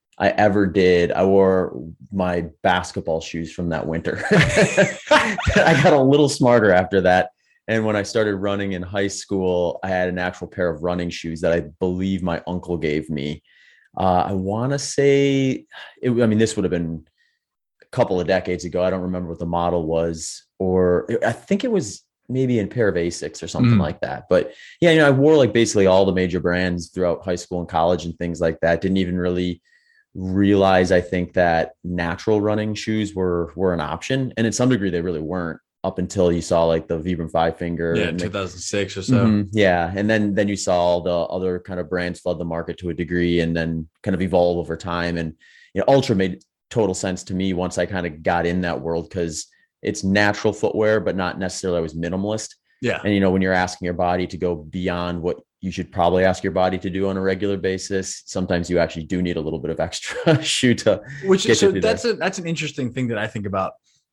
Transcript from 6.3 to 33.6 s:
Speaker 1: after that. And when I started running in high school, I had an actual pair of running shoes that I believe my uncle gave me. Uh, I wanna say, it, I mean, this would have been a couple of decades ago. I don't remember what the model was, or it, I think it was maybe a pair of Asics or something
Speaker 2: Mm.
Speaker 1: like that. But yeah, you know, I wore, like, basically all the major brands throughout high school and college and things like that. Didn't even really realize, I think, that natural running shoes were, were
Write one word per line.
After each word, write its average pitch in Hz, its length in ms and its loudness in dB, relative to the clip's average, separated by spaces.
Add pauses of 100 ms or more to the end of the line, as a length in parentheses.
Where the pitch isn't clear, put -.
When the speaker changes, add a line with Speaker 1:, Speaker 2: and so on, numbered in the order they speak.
Speaker 1:
after 92 300 4
that. 90 280 4 (380)
And 110 180 0
when 107 80 0
I 101 80 0
started 104 320 0
running 101 380 -2
in 90 100 -6
high 101 240 -2
school, 92 800 -2
I 95 40 -4
had 92 200 0
an 90 100 -4
actual 90 300 -6
pair 90 200 -2
of 78 140 -6
running 87 280 -2
shoes 82 320 -8
that 85 100 2
I 85 80 2
believe 92 640 -4
my 85 240 -2
uncle 87 280 -6
gave 78 320 -2
me. 76 360 -8 (520)
Uh, 90 300 2
I 98 60 -4
wanna 110 480 -2
say, 139 840 2 (380)
it, 127 80 0
I 117 160 4
mean, 107 120 4
this 110 180 2
would 98 80 0
have 87 60 0
been 82 360 -4 (720)
a - 60 -20
couple 98 340 0
of 85 60 -2
decades 90 400 0
ago. 90 180 -2
I 92 60 2
don't 92 100 -2
remember 90 300 -6
what 85 80 -10
the 85 80 -6
model 85 400 0
was, 82 580 -4 (140)
or 92 500 2
it, 113 160 -2
I 113 80 0
think - 320 -2
it 247 80 -2
was 147 320 -4 (240)
maybe 127 300 0
a 98 80 0
pair 110 220 0
of 92 80 0
Asics 85 460 -4
or 82 60 -10
something 117 300 4
Speaker 2:
Mm. - 20 4
Speaker 1:
like 80 220 -2
that. 65 260 -6
But - 240 2 (300)
yeah, 170 80 8
you 160 80 6
know, 151 80 8
I 139 60 6
wore, 143 240 6
like, 123 180 4
basically 107 320 4
all 95 180 6
the 95 80 2
major 90 280 0
brands 90 500 -2
throughout 87 340 -2
high 90 120 -2
school 90 240 -8
and 85 80 -8
college 85 360 0
and 85 140 -8
things 85 200 -6
like 82 220 -2
that. 82 220 0
Didn't 95 160 0
even 90 180 -2
really 90 460 -2 (520)
realize, 95 760 4
I 90 100 6
think, 90 340 -4
that 85 380 2 (120)
natural 87 560 -2
running 107 340 -2
shoes 107 400 -4
were, 87 400 -2
were 90 180 0